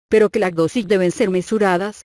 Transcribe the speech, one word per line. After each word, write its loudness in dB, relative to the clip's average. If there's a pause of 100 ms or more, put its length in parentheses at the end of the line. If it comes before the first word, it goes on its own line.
pero 4
que -2
las -2
dosis -2
deben 2
ser -2
mesuradas, -2